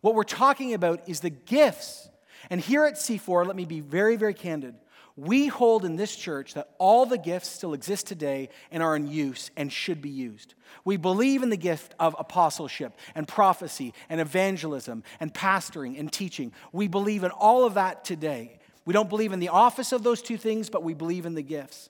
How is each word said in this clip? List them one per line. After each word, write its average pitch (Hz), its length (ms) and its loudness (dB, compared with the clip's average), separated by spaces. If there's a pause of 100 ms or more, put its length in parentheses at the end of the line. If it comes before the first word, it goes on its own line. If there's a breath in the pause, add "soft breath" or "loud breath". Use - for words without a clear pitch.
What 220 120 4
we're 214 100 4
talking 254 520 2
about 170 340 0
is 156 120 -8
the 170 100 -4
gifts. - 760 0 (420 loud breath)
And 175 100 -2
here 294 240 2
at 202 120 0
C 220 200 -4
four, 180 260 2
let 196 120 -4
me 180 100 -6
be 160 140 -8
very, 185 380 2
very 208 180 0
candid. 143 400 -8 (400 soft breath)
We 233 320 2
hold 226 360 4
in 165 120 -4
this 208 200 -6
church 139 380 -10
that - 240 -12
all 226 300 6
the 247 100 -2
gifts 175 300 -6
still 165 260 -8
exist 180 320 -6
today 139 440 -6 (200 loud breath)
and 165 140 -2
are 156 120 2
in 147 120 -2
use 143 500 -6
and 143 160 -6
should 156 300 -6
be 147 60 -10
used. 127 440 -12 (300 loud breath)
We 190 140 0
believe 220 440 2
in 247 80 0
the 208 80 0
gift 165 420 -4
of 165 200 2
apostleship 151 760 -2 (200 loud breath)
and 156 120 -6
prophecy 175 680 2 (140 loud breath)
and 165 120 -2
evangelism 156 840 -2 (160 loud breath)
and 156 140 -6
pastoring 160 680 -2
and 151 120 -8
teaching. 151 400 -8 (200 loud breath)
We 196 160 -2
believe 202 360 0
in 180 80 0
all 240 320 6
of 214 120 2
that 190 300 0
today. 147 540 -6 (240 soft breath)
We 170 100 -2
don't 202 160 4
believe 214 240 -2
in 185 60 -4
the 175 100 -4
office 233 420 4
of 240 120 -2
those 233 180 2
two 226 160 -6
things, 220 320 -2
but 165 140 -2
we 165 100 -4
believe 165 320 -4
in 170 80 -6
the 156 80 -6
gifts. 139 480 -10